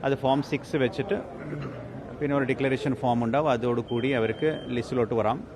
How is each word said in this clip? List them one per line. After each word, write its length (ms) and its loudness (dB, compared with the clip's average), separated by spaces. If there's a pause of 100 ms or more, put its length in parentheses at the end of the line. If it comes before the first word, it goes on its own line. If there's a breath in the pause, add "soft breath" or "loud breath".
അത് 180 4
ഫോം 160 4 (100)
സിക്സ് 340 -2
വെച്ചിട്ട് 340 0 (1000)
പിന്നെ 200 0
ഒരു 120 2
ഡിക്ലറേഷൻ 500 0
ഫോം 240 2
ഉണ്ടാവും. 300 2
അതോടുകൂടി 640 0
അവർക്ക് 320 2 (260)
ലിസ്റ്റിലോട്ട് 440 0
വരാം. 180 2 (160)